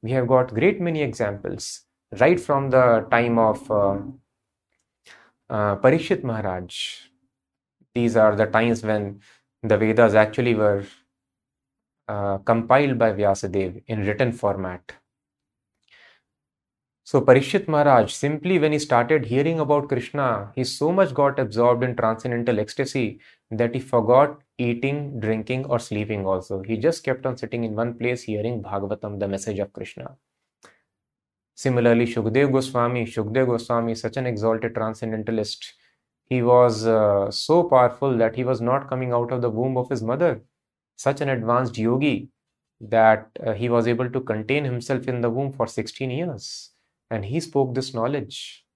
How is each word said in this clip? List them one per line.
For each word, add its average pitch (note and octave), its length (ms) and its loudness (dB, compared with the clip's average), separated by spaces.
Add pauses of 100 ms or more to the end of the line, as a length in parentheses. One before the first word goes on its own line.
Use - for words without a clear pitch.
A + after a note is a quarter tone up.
We A2 100 -6
have B2+ 160 0
got B2+ 260 2
great F3+ 260 2
many E3 220 -2
examples, G#2 800 -6 (380)
right E3+ 200 6
from C#3 300 0
the A#2+ 420 4
time A#2 280 2
of, A2 320 2
uh, G2+ 260 2 (1500)
uh, G#2 280 0
Parikshit D#3+ 460 2
Maharaj. G2+ 840 -6 (880)
These A#2 240 0
are G#2+ 180 6
the G#2+ 100 2
times A2+ 380 0
when G#2 380 -4 (420)
the G#2+ 140 2
Vedas A2 360 4
actually A2 400 2
were, G#2 300 2 (1200)
uh, G2+ 320 -4
compiled A#2 600 2
by A2+ 140 4
Vyasadeva G2 760 -2
in G#2+ 180 -4
written A2+ 260 0
format. F#2+ 600 -4 (2000)
So C3+ 160 2
Parikshit C#3 460 4
Maharaj, C#3+ 440 4
simply D#3 460 -2
when D3+ 140 2
he D3+ 80 0
started C3 460 2
hearing D3 340 0
about D3 300 0
Krishna, A#2+ 680 -4
he C3 80 -2
so D3+ 280 -2
much F3+ 220 2
got C#3 260 0
absorbed A#2+ 440 2
in B2 120 -2
transcendental A#2 640 -2
ecstasy A2+ 600 -4 (320)
that A#2 240 -2
he C3 40 -2
forgot B2 640 2 (160)
eating, C3+ 600 -4
drinking A2+ 460 -4
or C3 120 0
sleeping G#2+ 480 -4
also. F#2+ 380 -4
He A2 140 -4
just D#3 260 0
kept C3 240 -4
on B2 100 -6
sitting A#2+ 260 -6
in G#2+ 120 -6
one A#2 180 -2
place B2 300 -4
hearing G#2+ 400 -6
Bhagavatam, G2+ 560 -6
the G2+ 80 -2
message G2 320 -6
of G2 120 -4
Krishna. - 460 -16 (1400)
Similarly, A#2+ 540 2
Shukdev A#2+ 440 2
Goswami, B2 540 0
Shukdev A#2 400 -2
Goswami, A#2 480 -2
such A#2 240 -6
an B2+ 80 -4
exalted A2+ 480 -2
transcendentalist. A2 1000 -6 (540)
He B2+ 140 0
was, A#2+ 460 4
uh, G#2 420 2
so E3+ 360 2
powerful B2+ 520 2
that A2+ 180 2
he B2 80 -4
was B2 180 -2
not C3 280 -2
coming B2+ 240 -4
out A#2+ 180 -2
of B2 120 -4
the A#2+ 80 0
womb B2+ 260 -2
of B2+ 140 -4
his B2 100 -4
mother. B2+ 400 -2 (540)
Such - 260 -2
an C#3 80 -2
advanced A#2+ 480 -2
yogi B2 520 0 (520)
that, A2 480 4 (160)
uh, A2+ 80 -2
he A#2 160 -2
was A#2 180 2
able A#2+ 220 0
to C3 120 -4
contain A#2+ 440 -2
himself C3 420 -4
in B2 140 -4
the A#2 80 0
womb C3+ 220 -4
for B2 160 -4
sixteen - 420 -8
years. C#3 600 -8 (400)
And G#2+ 140 -6
he C3 140 -4
spoke C3+ 360 -2
this C3 180 -6
knowledge. B2 720 -6 (100)